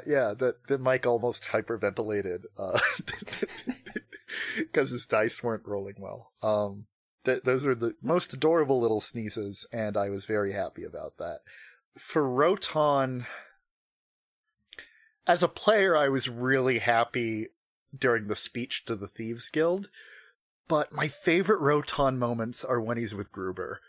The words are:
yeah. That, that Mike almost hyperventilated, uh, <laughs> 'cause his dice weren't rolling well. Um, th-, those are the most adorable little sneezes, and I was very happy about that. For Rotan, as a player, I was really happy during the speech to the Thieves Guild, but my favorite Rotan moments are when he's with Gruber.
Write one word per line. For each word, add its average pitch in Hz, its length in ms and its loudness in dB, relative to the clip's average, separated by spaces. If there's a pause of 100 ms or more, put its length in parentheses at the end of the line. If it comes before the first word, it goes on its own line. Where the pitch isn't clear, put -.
yeah. 127 280 2
That, 127 340 0
that 139 120 2
Mike 127 240 2
almost 120 400 2
hyperventilated, 104 1000 -2 (120)
uh, 95 220 0 (880)
<laughs> - 1080 -8
'cause 143 180 2
his 123 160 -8
dice 110 360 0
weren't 113 240 -4
rolling 98 320 -6
well. 98 320 -12 (120)
Um, 104 440 0 (380)
th-, 127 180 2
those 131 240 2
are 135 80 4
the 113 260 -2
most 170 320 0
adorable 143 480 4
little 110 200 2
sneezes, 104 720 -8
and 107 240 -2
I 101 140 0
was 98 160 -6
very 104 260 0
happy 90 320 -6
about 78 340 -12
that. 82 220 -8 (580)
For 147 300 0
Rotan, 139 960 2 (2000)
as 175 160 6
a 175 60 4
player, 196 480 4
I 147 120 4
was 131 200 0
really 127 500 2
happy 113 680 2 (500)
during 117 300 2
the 104 80 -2
speech - 480 -8
to 117 100 -6
the 98 140 -8
Thieves 117 400 -8
Guild, 175 400 0 (800)
but 151 240 2
my 151 160 -2
favorite 180 520 2
Rotan 143 560 2
moments 120 480 -2
are 120 160 2
when 113 160 -2
he's 113 180 -4
with 101 180 -8
Gruber. 92 560 -6